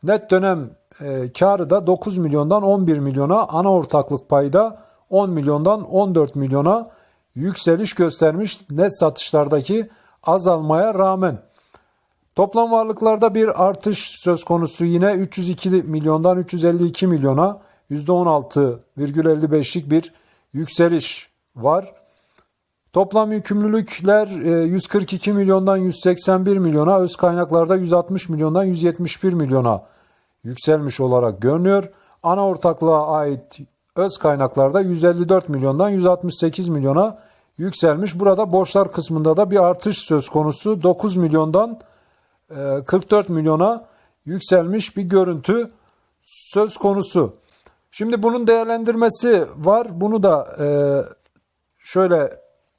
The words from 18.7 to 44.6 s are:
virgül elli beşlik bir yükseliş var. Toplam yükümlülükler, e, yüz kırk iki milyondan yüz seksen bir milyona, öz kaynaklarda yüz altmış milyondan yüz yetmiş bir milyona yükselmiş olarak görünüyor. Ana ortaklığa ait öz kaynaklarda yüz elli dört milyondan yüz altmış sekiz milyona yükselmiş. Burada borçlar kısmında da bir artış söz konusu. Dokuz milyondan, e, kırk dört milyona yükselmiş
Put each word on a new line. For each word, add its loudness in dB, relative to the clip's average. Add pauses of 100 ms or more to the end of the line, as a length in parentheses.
virgül -2
elli 2
beşlik -2
bir 0 (400)
yükseliş -2 (260)
var. -2 (1000)
Toplam 0
yükümlülükler, 0
e, -4
yüz 0
kırk -2
iki -4
milyondan 2
yüz -2
seksen 2
bir 2
milyona, 2
öz -2
kaynaklarda 2
yüz 0
altmış -2
milyondan 0
yüz -2
yetmiş -4
bir 2
milyona 0 (600)
yükselmiş -2
olarak 0
görünüyor. 2 (340)
Ana 0
ortaklığa 0
ait -4 (360)
öz -2
kaynaklarda 0
yüz -2
elli 2
dört 2
milyondan 0
yüz 0
altmış 0
sekiz -2
milyona 0 (380)
yükselmiş. -2
Burada 2
borçlar 2
kısmında 0
da 2
bir 4
artış 0
söz -2
konusu. -2
Dokuz 0
milyondan, 0 (680)
e, -4
kırk 0
dört 2
milyona 0 (400)
yükselmiş -2